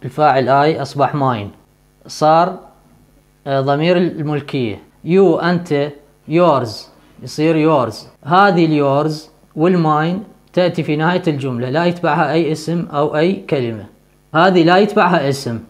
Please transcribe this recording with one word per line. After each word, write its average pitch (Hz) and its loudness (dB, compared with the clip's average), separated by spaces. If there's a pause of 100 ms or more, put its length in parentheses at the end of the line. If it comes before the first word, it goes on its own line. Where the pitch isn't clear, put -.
الفاعل 135 0
I 139 2
أصبح 139 -4
mine، 120 -2 (580)
صار، 165 2 (880)
آه، 139 0
ضمير 147 0
الملكية. 147 -4 (220)
You، 175 2
أنت، 160 -2 (360)
yours، 147 2 (520)
يصير 151 -2 (360)
yours. 107 -12 (300)
هذه 180 4
اليورز 151 0 (260)
والماين 165 0 (280)
تأتي 175 0
في 151 -2
نهاية 175 0
الجملة، 131 -4
لا 160 0
يتبعها 165 0
أي 160 0
اسم 160 -4
أو 151 -2
أي 170 2 (180)
كلمة. 117 -4 (480)
هذه 170 4
لا 175 4
يتبعها 180 2
اسم، 123 -6